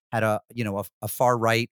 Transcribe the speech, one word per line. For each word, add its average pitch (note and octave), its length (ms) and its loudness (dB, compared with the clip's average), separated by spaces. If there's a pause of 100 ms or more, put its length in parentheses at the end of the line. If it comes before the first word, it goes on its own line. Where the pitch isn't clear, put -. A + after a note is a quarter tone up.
(120)
had A2+ 120 -2
a, G#2+ 180 0 (120)
you A#2+ 100 -6
know, G2+ 160 -4
a, G2 60 -6 (160)
a A#2 60 -6
far-right A#2 640 2